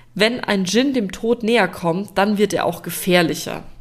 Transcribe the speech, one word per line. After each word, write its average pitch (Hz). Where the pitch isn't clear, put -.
wenn 226
ein 196
Djinn 247
dem 208
Tod 233
näher 214
kommt, 180
dann 202
wird 202
er -
auch -
gefährlicher. 175